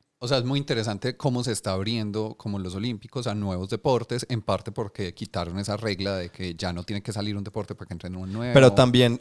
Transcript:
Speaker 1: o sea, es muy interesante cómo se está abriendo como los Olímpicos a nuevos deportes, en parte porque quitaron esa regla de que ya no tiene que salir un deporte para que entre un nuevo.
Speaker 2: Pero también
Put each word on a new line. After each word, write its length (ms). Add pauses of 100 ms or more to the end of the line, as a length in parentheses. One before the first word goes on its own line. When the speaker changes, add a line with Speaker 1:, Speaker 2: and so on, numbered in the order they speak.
(200)
Speaker 1:
o 60
sea, 120
es 60
muy 140
interesante 580
cómo 280
se 80
está 220
abriendo 640
como 220
los 160
Olímpicos 540
a 80
nuevos 340
deportes, 580
en 140
parte 300
porque 420
quitaron 460
esa 160
regla 400
de 140
que 260
ya 160
no 100
tiene 220
que 80
salir 240
un 80
deporte 320
para 100
que 80
entre 160
un 220
nuevo. 200
Speaker 2:
Pero 200
también 480